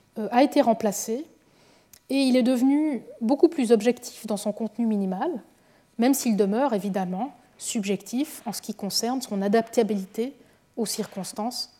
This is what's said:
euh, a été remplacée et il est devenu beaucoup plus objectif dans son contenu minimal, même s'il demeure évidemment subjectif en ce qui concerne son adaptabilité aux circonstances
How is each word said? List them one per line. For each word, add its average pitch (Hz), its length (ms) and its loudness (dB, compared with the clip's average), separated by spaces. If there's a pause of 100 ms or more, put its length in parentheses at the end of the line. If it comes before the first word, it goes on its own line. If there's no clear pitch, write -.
(180)
euh, 214 140 -4
a 240 100 6
été 285 200 4
remplacée 226 640 0 (840)
et 269 80 -2
il 262 200 4
est 254 60 4
devenu 269 600 2 (160)
beaucoup 277 300 4
plus 233 240 2
objectif 233 520 0
dans 214 120 -4
son 208 160 -4
contenu 226 320 -6
minimal, 202 440 -2 (680)
même 247 160 4
s'il 226 240 0
demeure 214 360 2
évidemment 196 600 -4 (240)
subjectif 214 880 -4
en 196 80 -8
ce - 80 -10
qui 214 120 -10
concerne 233 480 -4
son 202 200 -4
adaptabilité 220 920 0 (440)
aux 233 80 -2
circonstances - 960 -8